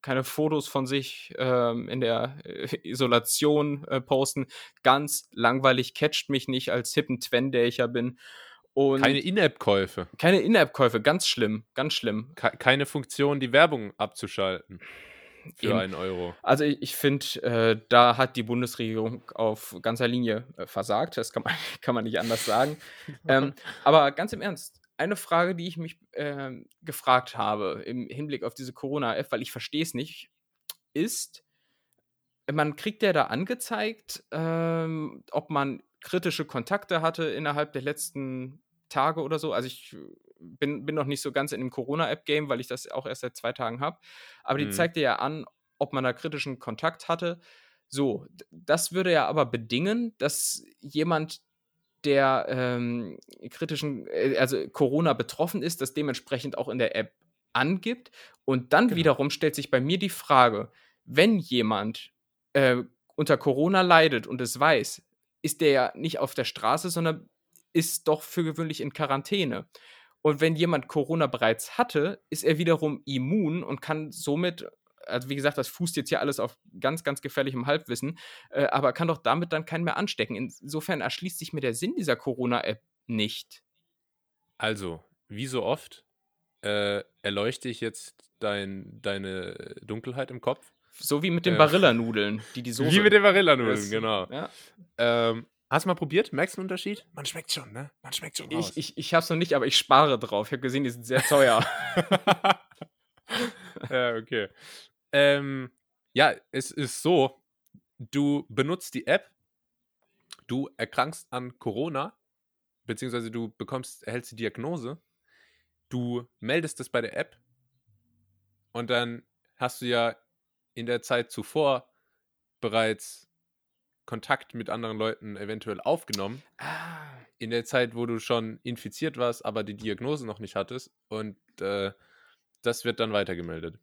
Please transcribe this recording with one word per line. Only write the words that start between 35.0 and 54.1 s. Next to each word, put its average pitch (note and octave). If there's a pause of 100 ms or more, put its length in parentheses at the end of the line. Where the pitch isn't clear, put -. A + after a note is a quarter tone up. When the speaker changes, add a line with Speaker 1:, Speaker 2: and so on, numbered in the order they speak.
Speaker 1:
ob D3
man C#3 (180)
kritische F3
Kontakte E3
hatte E3
innerhalb D3
der C3
letzten C3+ (260)
Tage D#3
oder D3
so. C#3+
Also B2
ich - (440)
bin, B2+
bin D3+
noch D3
nicht C#3
so C#3
ganz C#3
in A2
dem C3
Corona-App-Game, D3
weil B2
ich B2+
das -
auch -
erst A2
seit B2
zwei A#2+
Tagen A#2+
hab. D3+ (400)
Aber C#3
die D3
Speaker 2:
Mhm. -
Speaker 1:
zeigt E3+
dir D#3+
ja B2
an, D3+ (320)
ob C#3+
man C3
da B2+
kritischen C#3+
Kontakt D#3+
hatte. E3+ (480)
So, C#3
d-, -
das D3
würde F3+
ja D3
aber C#3
bedingen, C#3
dass - (160)
jemand, D#3 (600)
der, C3+
ähm, A#2+ (320)
kritischen, D3+
äh, A#2